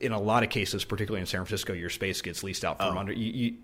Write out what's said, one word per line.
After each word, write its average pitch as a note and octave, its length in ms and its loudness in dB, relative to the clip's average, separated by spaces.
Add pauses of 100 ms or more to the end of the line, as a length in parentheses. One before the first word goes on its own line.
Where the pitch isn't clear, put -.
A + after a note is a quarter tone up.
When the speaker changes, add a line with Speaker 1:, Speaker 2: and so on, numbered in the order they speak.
Speaker 1:
in A#2 120 0
a G#2+ 60 2
lot A2 240 6
of A2+ 60 2
cases, G2+ 360 0
particularly G2+ 340 0
in F#2 80 -2
San F#2 140 0
Francisco, F#2+ 320 -2
your E2+ 160 -4
space - 320 -2
gets F2 200 -6
leased F#2+ 220 -4
out E2 140 0
from F2+ 180 2
Speaker 2:
Oh. F#2 60 -2
Speaker 1:
under G2+ 100 -2
you, A2+ 220 -2
you, A#2 200 2 (100)